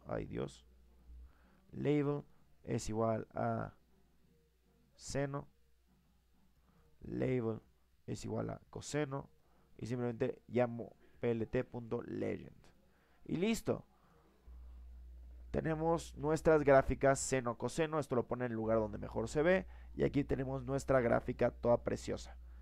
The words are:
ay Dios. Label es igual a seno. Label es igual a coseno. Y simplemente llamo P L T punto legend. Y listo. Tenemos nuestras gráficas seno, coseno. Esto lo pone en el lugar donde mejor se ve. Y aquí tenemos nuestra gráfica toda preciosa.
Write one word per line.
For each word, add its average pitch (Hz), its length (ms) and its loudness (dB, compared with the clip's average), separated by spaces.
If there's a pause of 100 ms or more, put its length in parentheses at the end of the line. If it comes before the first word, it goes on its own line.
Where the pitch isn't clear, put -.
ay - 200 -4
Dios. - 400 -8 (1080)
Label 143 500 0 (420)
es - 260 -4
igual 110 440 0
a 113 400 -4 (1200)
seno. 139 540 -4 (1500)
Label 123 600 -2 (460)
es 117 200 -8
igual 110 240 -4
a 104 180 -8
coseno. 139 640 -6 (480)
Y 117 80 -8
simplemente 120 640 -4
llamo 117 460 0 (260)
P 120 100 0
L 113 160 0
T 127 180 0
punto 120 380 -8
legend. 104 540 -6 (680)
Y - 120 -2
listo. 196 500 0 (1600)
Tenemos 160 640 0
nuestras 151 460 6
gráficas 135 580 6
seno, 120 380 0
coseno. 156 400 -2
Esto 139 180 0
lo 117 100 4
pone 123 200 -2
en 120 60 -2
el 113 40 -2
lugar 110 220 2
donde 104 180 0
mejor 101 320 -4
se 151 140 2
ve. 185 240 4 (280)
Y 139 100 2
aquí 139 200 2
tenemos 131 400 -2
nuestra 135 360 2
gráfica 120 500 2
toda 120 340 4
preciosa. - 520 -4 (260)